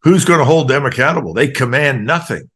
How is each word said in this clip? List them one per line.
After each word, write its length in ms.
Who's 220
gonna 200
hold 240
them 160
accountable? 500
They 140
command 580
nothing 500